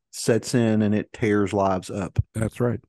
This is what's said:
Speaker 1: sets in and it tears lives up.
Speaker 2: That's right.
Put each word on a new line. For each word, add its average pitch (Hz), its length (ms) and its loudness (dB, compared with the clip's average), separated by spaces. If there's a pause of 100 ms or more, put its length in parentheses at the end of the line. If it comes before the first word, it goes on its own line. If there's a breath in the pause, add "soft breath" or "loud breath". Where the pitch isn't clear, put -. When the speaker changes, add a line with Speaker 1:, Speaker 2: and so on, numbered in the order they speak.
(100)
Speaker 1:
sets - 440 -2
in 113 260 4
and 104 140 2
it - 180 -2
tears 101 400 0
lives 95 380 0
up. 101 320 -8 (120)
Speaker 2:
That's 110 260 -4
right. 120 280 -2